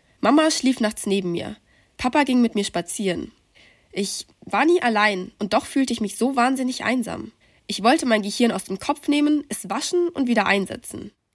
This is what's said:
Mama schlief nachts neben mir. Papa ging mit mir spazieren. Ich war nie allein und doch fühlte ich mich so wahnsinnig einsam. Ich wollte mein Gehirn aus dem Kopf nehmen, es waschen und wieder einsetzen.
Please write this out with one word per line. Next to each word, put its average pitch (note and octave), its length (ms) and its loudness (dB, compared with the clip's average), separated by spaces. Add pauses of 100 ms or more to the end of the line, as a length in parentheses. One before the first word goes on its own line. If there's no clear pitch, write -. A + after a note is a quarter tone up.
(200)
Mama D4+ 300 4
schlief C4 300 0
nachts G#3+ 260 -2
neben G3 240 0
mir. - 260 -6 (400)
Papa C#4 280 2
ging B3+ 180 4
mit A3+ 140 2
mir G3+ 80 0
spazieren. - 680 -4 (600)
Ich - 340 -6 (140)
war A#3 240 0
nie F4 180 4
allein G#3 560 0
und G#3 140 -4
doch A3 140 2
fühlte C4 260 0
ich A#3 80 -4
mich G3+ 160 -4
so C4 180 0
wahnsinnig B3+ 480 0
einsam. A3+ 480 -4 (380)
Ich - 160 -4
wollte C#4+ 200 4
mein A3 180 2
Gehirn A3 280 0
aus - 140 -4
dem F#3+ 160 -8
Kopf - 260 -4
nehmen, D4 420 2
es - 220 -8
waschen E4+ 380 0
und C4+ 180 -2
wieder G#3+ 200 2
einsetzen. - 680 -4 (220)